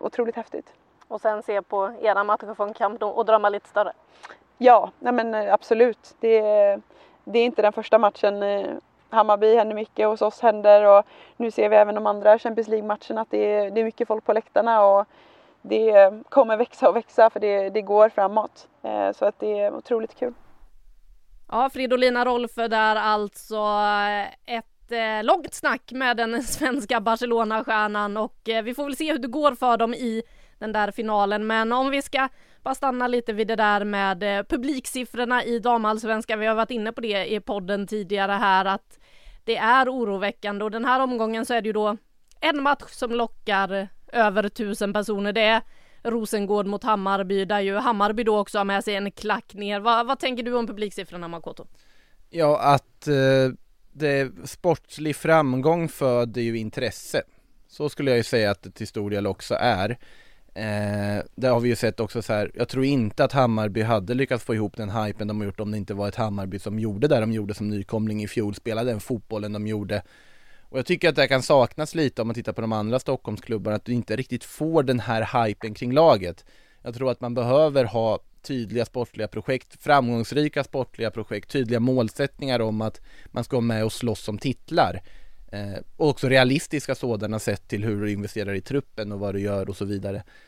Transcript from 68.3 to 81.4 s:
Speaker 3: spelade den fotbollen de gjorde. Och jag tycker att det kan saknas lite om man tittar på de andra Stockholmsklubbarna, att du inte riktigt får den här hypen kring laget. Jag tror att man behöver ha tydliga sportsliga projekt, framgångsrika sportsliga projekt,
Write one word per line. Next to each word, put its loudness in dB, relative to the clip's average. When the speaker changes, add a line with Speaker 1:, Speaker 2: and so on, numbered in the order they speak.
Speaker 3:
spelade -4
den -4
fotbollen -8
de -6
gjorde. -4
Och -8
jag -4
tycker 2
att 0
det 4
kan 2
saknas 2
lite 0
om -2
man -4
tittar -6
på -8
de -4
andra -2
Stockholmsklubbarna, -6
att -8
du -4
inte -2
riktigt -6
får 0
den 0
här -2
hypen -6
kring -6
laget. 4
Jag -10
tror -4
att -8
man -6
behöver 4
ha -2
tydliga -4
sportsliga -6
projekt, -6
framgångsrika 2
sportsliga -6
projekt, -10